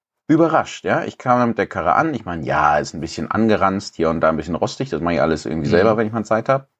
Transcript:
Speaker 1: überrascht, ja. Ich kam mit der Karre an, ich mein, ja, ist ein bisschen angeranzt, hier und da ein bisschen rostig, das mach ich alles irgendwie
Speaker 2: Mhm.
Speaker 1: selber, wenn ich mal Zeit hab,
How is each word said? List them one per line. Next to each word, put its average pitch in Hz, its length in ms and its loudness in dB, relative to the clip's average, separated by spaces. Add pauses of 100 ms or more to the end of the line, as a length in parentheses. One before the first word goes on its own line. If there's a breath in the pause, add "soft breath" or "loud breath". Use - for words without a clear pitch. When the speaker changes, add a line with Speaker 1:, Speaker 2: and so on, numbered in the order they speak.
(280)
Speaker 1:
überrascht, 156 560 2
ja. 120 200 0
Ich - 140 -10
kam 123 300 2
mit 110 100 -2
der 98 80 0
Karre 85 280 0
an, 151 200 0
ich 107 100 -8
mein, 82 200 -6
ja, 76 340 2
ist 71 160 -6
ein 78 60 -10
bisschen 80 300 -8
angeranzt, 98 640 0
hier 80 140 2
und 82 100 -2
da 78 80 4
ein 80 80 2
bisschen 80 180 -4
rostig, - 360 -4
das 78 100 -4
mach 85 100 -2
ich 80 100 0
alles 78 240 0
irgendwie 78 240 -4
Speaker 2:
Mhm. - 40 2
Speaker 1:
selber, 104 240 4
wenn 113 100 0
ich 107 60 -8
mal 110 120 -4
Zeit 110 240 -2
hab, 135 200 -2 (120)